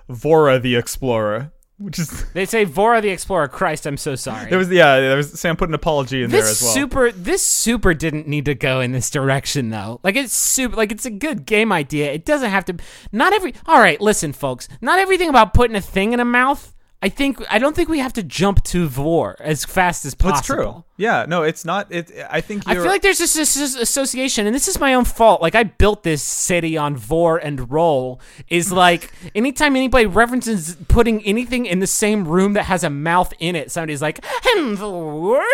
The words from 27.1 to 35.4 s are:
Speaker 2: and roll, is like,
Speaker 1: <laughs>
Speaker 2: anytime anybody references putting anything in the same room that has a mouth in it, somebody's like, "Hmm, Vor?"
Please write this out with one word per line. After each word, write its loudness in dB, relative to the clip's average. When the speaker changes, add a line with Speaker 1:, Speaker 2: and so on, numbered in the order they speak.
Speaker 2:
and -6
roll, 0
is 0
like, 2
Speaker 1:
<laughs> -10
Speaker 2:
anytime 0
anybody 4
references 0
putting 4
anything -2
in 0
the 0
same 0
room 2
that 0
has 0
a 0
mouth 0
in -4
it, -8
somebody's -6
like, -4
"Hmm, -2
Vor?" -2